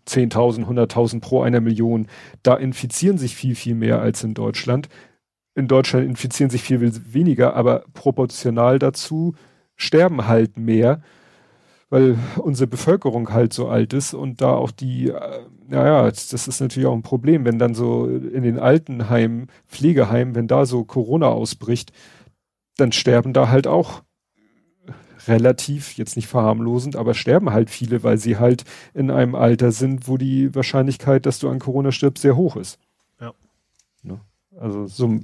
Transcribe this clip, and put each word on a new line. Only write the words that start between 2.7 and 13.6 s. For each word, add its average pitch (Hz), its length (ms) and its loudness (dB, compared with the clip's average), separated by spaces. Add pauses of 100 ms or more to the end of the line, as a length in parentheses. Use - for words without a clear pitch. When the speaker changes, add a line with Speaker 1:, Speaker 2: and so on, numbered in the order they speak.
Speaker 1:
sich 127 160 -6
viel, 123 220 -2
viel 117 180 -4
mehr 113 260 0
als 113 240 -2
in 110 100 -4
Deutschland. 110 540 -4 (680)
In 135 140 -2
Deutschland 131 380 4
infizieren 131 440 -2
sich 120 120 -4
viel 127 180 0
we-, 113 320 -2
weniger, 135 420 2
aber 120 380 2
proportional 123 880 0
dazu 160 560 -2 (420)
sterben 156 520 2
halt 113 280 4
mehr, 117 460 2 (880)
weil 131 260 4 (200)
unsere 135 320 -2
Bevölkerung 120 640 -2
halt 113 200 2
so 120 160 -6